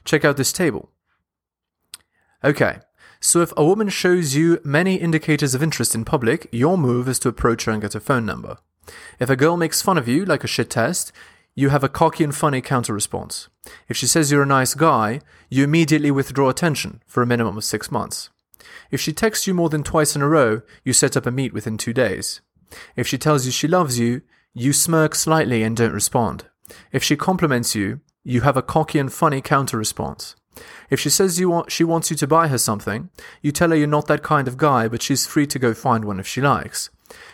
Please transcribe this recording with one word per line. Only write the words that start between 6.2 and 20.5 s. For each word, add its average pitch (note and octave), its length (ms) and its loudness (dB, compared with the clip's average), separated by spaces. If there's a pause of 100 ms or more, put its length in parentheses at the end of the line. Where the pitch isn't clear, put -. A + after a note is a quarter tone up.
your D3 260 2
move B2 320 0
is B2 100 -2
to C3 100 0
approach A#2 360 0
her A#2 60 0
and G#2+ 100 -2
get G#2 120 -6
her A2 60 -8
phone A#2+ 280 -2
number. - 320 -10 (600)
If B2+ 120 -2
a C3+ 40 4
girl D#3+ 220 2
makes E3 240 -2
fun F#3 160 2
of A#2+ 100 -2
you, C#3+ 160 0
like E3 200 -2
a A#2 40 -6
shit - 220 -2
test, C3 420 -2 (440)
you C#3 140 2
have C#3 140 2
a C3+ 60 0
cocky D#3+ 340 2
and C#3+ 100 -2
funny C#3 280 0
counter-response. G#2+ 880 -4 (400)
If - 80 -4
she B2+ 100 -2
says D3 240 2
you're C#3+ 120 4
a - 20 4
nice C3+ 300 2
guy, C3 440 2 (300)
you C3+ 160 2
immediately D3+ 440 2
withdraw C3+ 380 2
attention C#3 580 -2
for - 160 -2
a A#2+ 40 2
minimum A#2 320 0
of G#2+ 80 -10
six - 260 -6
months. - 380 -8 (600)
If C#3 100 -4
she D#3+ 100 -4
texts A3 340 -2
you F#3+ 80 0
more F3 140 2
than D3+ 160 -2
twice D3+ 320 0
in C#3+ 60 -2
a C#3+ 80 2
row, A#2 320 4 (240)